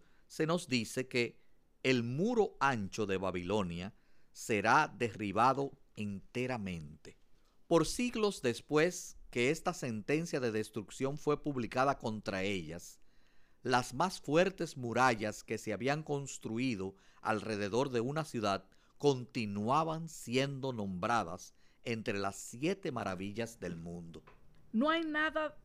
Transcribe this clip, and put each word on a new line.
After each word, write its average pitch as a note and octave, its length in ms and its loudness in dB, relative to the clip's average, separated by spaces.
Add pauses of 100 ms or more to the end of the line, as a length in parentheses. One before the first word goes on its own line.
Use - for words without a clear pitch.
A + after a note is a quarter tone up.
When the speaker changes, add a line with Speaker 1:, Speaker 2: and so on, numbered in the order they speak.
(260)
Speaker 1:
se - 200 0
nos E3+ 220 0
dice B2+ 400 0
que A#2+ 320 0 (420)
el B2+ 200 6
muro F#3+ 580 2
ancho A2+ 460 2
de F#2+ 100 2
Babilonia F2+ 800 0 (380)
será A#2 640 4
derribado A2+ 800 2 (240)
enteramente. G2 1200 -6 (500)
Por D#3+ 200 6
siglos A3 560 0
después D3+ 720 2 (140)
que B2 200 4
esta E3 220 0
sentencia D3 640 -2
de B2 140 2
destrucción A2 640 -2
fue D3 260 0
publicada C3+ 560 2
contra G#2+ 440 -4
ellas, F2 580 -4 (600)
las B2 320 0
más F3 260 -2
fuertes E3+ 560 0
murallas A#2 680 2
que A2+ 140 -4
se A2 160 -6
habían C3+ 300 -2
construido A#2+ 920 -4 (280)
alrededor G#2+ 640 0
de A#2+ 140 0
una D3 240 -4
ciudad G2+ 420 -2 (300)
continuaban C3+ 1120 2
siendo C3 640 -2
nombradas G2 800 -2 (300)
entre A2+ 340 -2
las G2 180 -2
siete A#2+ 560 -4
maravillas G2+ 640 -4
del F2 180 -6
mundo. E2+ 460 -10 (500)
Speaker 2:
No C4 180 4
hay E4 120 2
nada D4+ 640 0